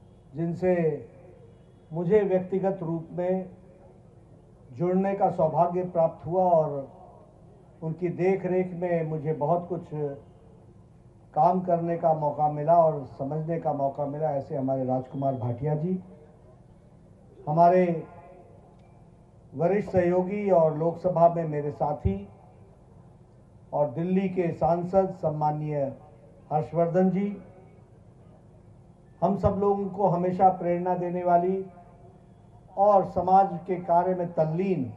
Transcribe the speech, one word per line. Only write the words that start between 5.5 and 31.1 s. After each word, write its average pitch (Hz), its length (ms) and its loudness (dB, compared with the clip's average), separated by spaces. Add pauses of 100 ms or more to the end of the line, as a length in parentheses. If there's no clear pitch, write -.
प्राप्त 160 420 -2
हुआ 185 180 0
और 156 460 2 (920)
उनकी 165 280 -6
देख 185 360 0
रेख 180 280 0
में 170 300 -2
मुझे 156 300 -4
बहुत 165 340 -2
कुछ 165 200 -8 (1500)
काम 180 280 2
करने 170 360 -2
का 165 160 2
मौका 151 360 0
मिला 151 260 2
और 156 280 4 (140)
समझने 156 420 -4
का 151 120 -4
मौका 139 340 -4
मिला, 147 240 -4
ऐसे 143 260 -6
हमारे 131 280 -2
राजकुमार 131 520 -4
भाटिया 120 400 -4
जी, 185 220 -4 (1400)
हमारे 175 460 4 (1700)
वरिष्ठ 175 380 0
सहयोगी 185 600 0
और 160 260 4
लोकसभा 165 500 2
में 165 180 0
मेरे 147 260 -4
साथी 190 560 -4 (1400)
और 143 180 0
दिल्ली 185 400 -2
के 175 220 -2
सांसद 175 720 0
सम्माननीय 151 540 -2 (720)
हर्षवर्धन 165 600 0
जी, 202 260 -4 (1900)
हम 196 160 2
सब 196 200 0
लोगों 202 300 0
को 196 200 0
हमेशा 180 420 4
प्रेरणा 180 460 -2
देने 180 280 -4